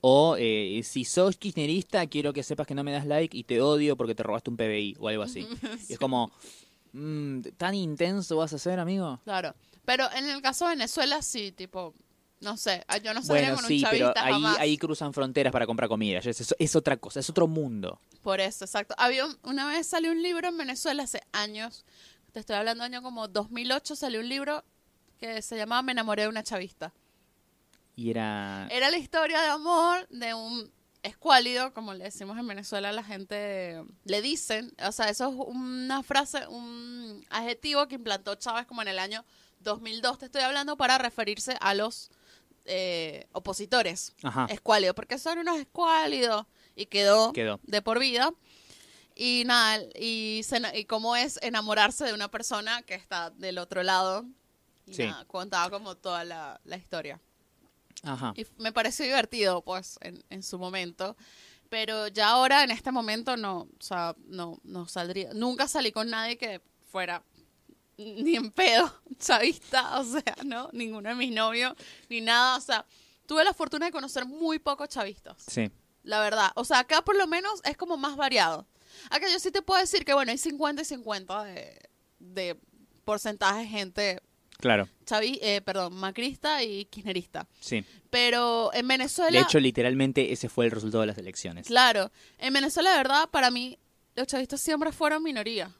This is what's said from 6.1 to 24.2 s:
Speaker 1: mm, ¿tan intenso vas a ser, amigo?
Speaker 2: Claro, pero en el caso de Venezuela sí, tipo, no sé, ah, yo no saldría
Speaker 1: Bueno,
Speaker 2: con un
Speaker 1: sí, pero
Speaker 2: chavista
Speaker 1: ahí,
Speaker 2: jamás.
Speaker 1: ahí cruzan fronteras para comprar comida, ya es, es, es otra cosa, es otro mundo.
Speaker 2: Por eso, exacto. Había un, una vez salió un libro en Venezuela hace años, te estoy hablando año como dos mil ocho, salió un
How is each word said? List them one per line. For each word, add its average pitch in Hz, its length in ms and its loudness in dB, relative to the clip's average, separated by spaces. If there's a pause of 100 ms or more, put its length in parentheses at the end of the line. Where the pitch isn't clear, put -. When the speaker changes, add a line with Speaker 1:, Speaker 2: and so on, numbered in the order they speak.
Speaker 1:
mm, 147 480 -6 (180)
¿tan 180 160 -2
intenso 175 640 -2
vas 160 160 0
a 147 60 -6
ser, 180 200 -2
amigo? 175 440 -2
Speaker 2:
Claro, 185 320 -4 (300)
pero 254 260 2
en 269 180 -4
el 277 120 -6
caso 269 240 0
de 339 60 2
Venezuela 285 500 0
sí, 208 320 -6
tipo, 185 400 -12 (480)
no 208 160 -6
sé, 190 320 0
ah, 196 80 2
yo 214 160 -4
no 226 80 -2
saldría 147 300 4
Speaker 1:
Bueno, 135 40 2
Speaker 2:
con 131 100 -4
un - 40 -2
Speaker 1:
sí, 147 80 4 (120)
pero 131 180 4
Speaker 2:
chavista - 180 4
Speaker 1:
ahí, 131 80 6
Speaker 2:
jamás. 185 260 4
Speaker 1:
ahí 151 180 4
cruzan 151 360 -4
fronteras 131 400 2
para 120 120 2
comprar 113 220 0
comida, 107 320 2
ya 120 120 -2
es, 113 100 -4
es, - 180 -2
es 151 160 2
otra 143 220 4
cosa, - 240 -8
es - 80 -4
otro 170 180 4
mundo. 120 540 -4 (200)
Speaker 2:
Por 196 200 0
eso, 196 240 -4
exacto. 202 320 -4
Había 262 280 4
un, 302 180 -10
una 269 240 -4
vez 320 200 -2
salió 330 240 0
un 330 100 0
libro 349 280 -2
en 339 80 -4
Venezuela 277 460 -4
hace 247 180 -6 (100)
años, 214 540 -6 (480)
te 220 80 -10
estoy 214 160 -4
hablando 226 260 -2
año 247 180 -8
como 233 280 -8
dos 208 220 -2
mil 240 200 -4
ocho, 294 240 -2
salió 247 240 -4
un 226 80 -4